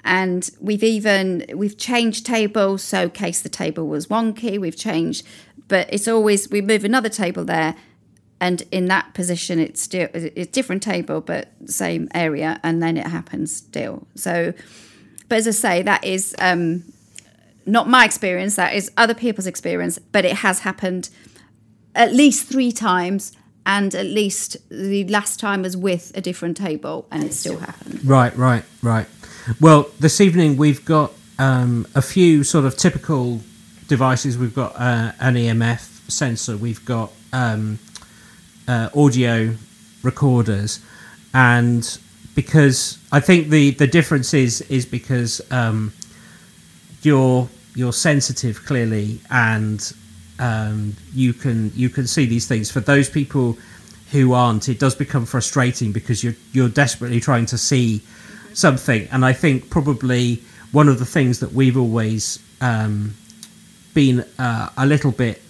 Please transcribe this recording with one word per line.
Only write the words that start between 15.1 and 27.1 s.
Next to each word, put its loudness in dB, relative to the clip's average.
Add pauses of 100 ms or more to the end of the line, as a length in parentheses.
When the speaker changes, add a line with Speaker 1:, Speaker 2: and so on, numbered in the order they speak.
Speaker 1:
but 2
as 0
I 0
say, 0
that 0
is, -4
um, 0 (800)
not 0
my 6
experience, -2
that 0
is -4
other 4
people's -4
experience, -6
but 0
it 0
has 0
happened -6 (840)
at 4
least 4
three -2
times, -2 (320)
and 0
at -6
least -4 (100)
the -4
last -4
time -2
was -6
with -4
a -8
different -6
table, -8